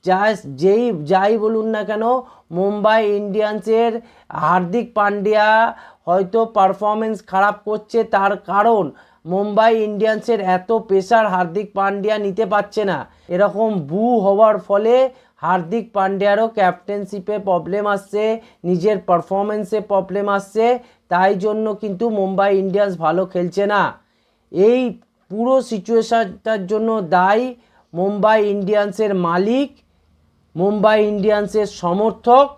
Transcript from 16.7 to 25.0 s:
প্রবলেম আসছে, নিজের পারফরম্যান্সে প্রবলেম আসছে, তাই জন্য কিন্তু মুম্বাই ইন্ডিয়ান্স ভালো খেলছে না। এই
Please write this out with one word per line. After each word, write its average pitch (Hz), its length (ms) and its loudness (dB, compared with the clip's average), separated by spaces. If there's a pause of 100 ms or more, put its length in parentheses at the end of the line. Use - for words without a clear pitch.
প্রবলেম 185 480 -2
আসছে, 208 540 -2 (240)
নিজের 185 340 0
পারফরম্যান্সে 202 840 -2
প্রবলেম 196 480 -4
আসছে, 220 500 0 (300)
তাই 190 260 2
জন্য 214 400 -2
কিন্তু 202 360 -6
মুম্বাই 196 480 0
ইন্ডিয়ান্স 190 380 0
ভালো 165 300 0
খেলছে 180 400 -2
না। 202 160 2 (680)
এই 226 300 4 (480)